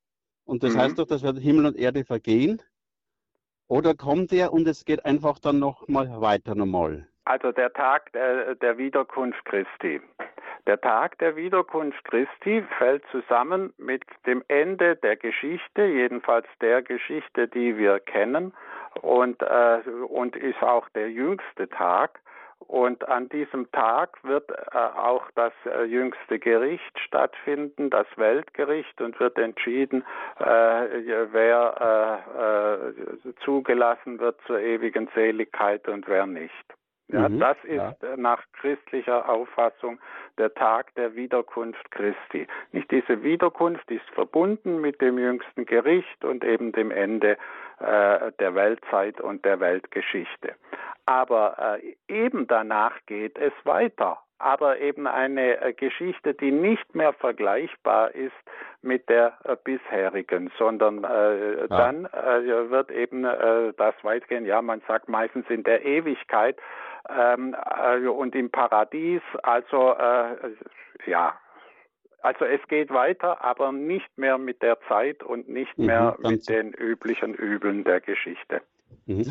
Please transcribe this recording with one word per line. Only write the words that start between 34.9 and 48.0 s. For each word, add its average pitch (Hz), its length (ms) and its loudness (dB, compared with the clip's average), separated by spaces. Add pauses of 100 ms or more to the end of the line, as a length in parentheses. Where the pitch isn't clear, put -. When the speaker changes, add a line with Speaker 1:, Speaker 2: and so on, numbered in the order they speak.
Speaker 2:
Seligkeit 110 720 0
und 101 200 -8
wer 98 200 2
nicht. 82 260 -10 (540)
Ja, 113 200 0
Speaker 1:
Mhm, 104 120 -2
Speaker 2:
das 131 180 2 (100)
Speaker 1:
ja. 117 220 -4
Speaker 2:
ist, - 140 -16
äh, 131 120 -6
nach 120 260 0 (120)
christlicher 131 760 -4
Auffassung 120 720 -2 (380)
der 110 160 0
Tag 113 420 0
der 117 200 -4
Wiederkunft 120 760 -4
Christi. 101 560 -6 (240)
Nicht, - 180 -6
diese 127 320 0
Wiederkunft 170 720 0
ist 113 220 -8
verbunden 185 640 0
mit 143 220 -2
dem 123 160 2
jüngsten 123 480 -4
Gericht 147 580 2
und 131 220 -4
eben 113 260 0
dem 110 180 0
Ende, 104 480 2 (420)
äh, 104 600 2